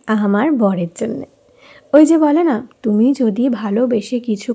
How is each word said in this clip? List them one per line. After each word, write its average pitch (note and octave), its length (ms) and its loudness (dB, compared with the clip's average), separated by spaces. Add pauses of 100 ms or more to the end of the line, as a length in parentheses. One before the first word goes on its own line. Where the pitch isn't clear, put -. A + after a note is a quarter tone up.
(160)
আমার G#3 320 0 (140)
বরের F3+ 380 -2
জন্যে। - 260 -8 (680)
ওই D4+ 180 8
যে E4 140 4
বলে D4 260 2
না, A3 60 0 (280)
তুমি G#3+ 220 2 (140)
যদি A3 240 0 (160)
ভালোবেসে A3+ 580 -2 (100)
কিছু G#3 260 -4